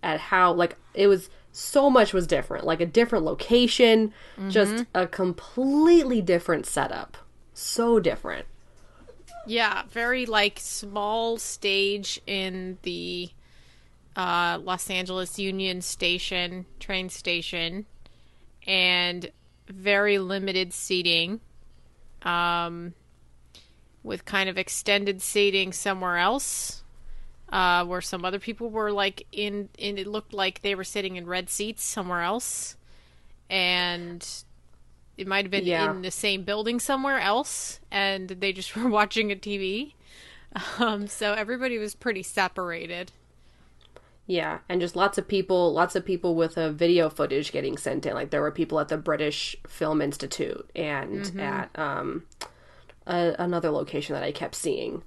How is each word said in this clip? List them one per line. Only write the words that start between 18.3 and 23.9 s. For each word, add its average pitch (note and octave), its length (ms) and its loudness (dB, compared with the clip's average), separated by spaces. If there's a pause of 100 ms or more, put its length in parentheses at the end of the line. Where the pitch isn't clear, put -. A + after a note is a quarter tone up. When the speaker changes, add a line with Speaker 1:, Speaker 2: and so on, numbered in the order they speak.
Speaker 2:
and F3+ 640 2 (380)
very G3+ 500 4
limited F#3 540 -2
seating, F3 680 0 (840)
um, E3+ 720 -2 (1080)